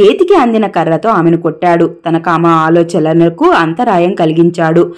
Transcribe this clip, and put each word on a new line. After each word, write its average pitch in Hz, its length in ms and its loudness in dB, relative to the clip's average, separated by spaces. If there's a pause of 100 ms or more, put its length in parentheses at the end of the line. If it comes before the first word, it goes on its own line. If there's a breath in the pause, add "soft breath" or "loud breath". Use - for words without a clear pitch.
చేతికి 349 340 2
అందిన 226 320 0
కర్రతో 165 420 -2
ఆమెను 170 280 2
కొట్టాడు. 170 580 -2 (140)
తనకు 165 220 -2
ఆమె 165 180 0
ఆలోచనలకు 165 1040 0
అంతరాయం 180 640 0
కలిగించాడు 170 840 0